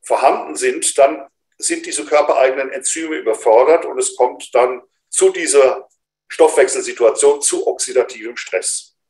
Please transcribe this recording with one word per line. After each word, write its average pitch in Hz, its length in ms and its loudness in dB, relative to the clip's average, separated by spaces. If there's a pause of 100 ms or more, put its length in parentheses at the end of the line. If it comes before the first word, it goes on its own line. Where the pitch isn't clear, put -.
vorhanden - 540 0
sind, - 420 -4
dann 151 300 2 (300)
sind 165 280 -6
diese - 180 -8
körpereigenen 139 680 0
Enzyme 156 460 -6
überfordert 127 680 2
und 127 140 -8
es - 160 -4
kommt 127 400 -4
dann 127 260 0 (280)
zu 190 200 2
dieser 147 580 2 (400)
Stoffwechselsituation 135 1120 2
zu - 260 -4
oxidativem 120 720 -4
Stress. - 580 -8 (140)